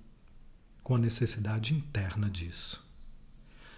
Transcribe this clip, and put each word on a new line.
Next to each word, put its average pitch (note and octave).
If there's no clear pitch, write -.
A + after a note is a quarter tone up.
com B2+
a A#2+
necessidade A2+
interna G#2
disso. -